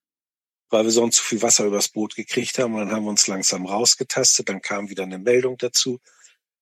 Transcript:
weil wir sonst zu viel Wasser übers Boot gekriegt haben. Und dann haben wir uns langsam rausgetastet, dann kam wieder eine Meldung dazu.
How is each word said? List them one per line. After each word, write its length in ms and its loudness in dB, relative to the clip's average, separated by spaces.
weil 140 4
wir 80 2
sonst 240 4
zu 80 2
viel 180 -2
Wasser 240 2
übers 220 0
Boot 280 -6
gekriegt 440 -4
haben. 140 0
Und 80 -4
dann 100 -4
haben 140 -4
wir 40 -4
uns 180 2
langsam 380 -2
rausgetastet, 840 2
dann 120 -6
kam 280 -6
wieder 140 -6
eine 140 -8
Meldung 400 2
dazu. 420 -2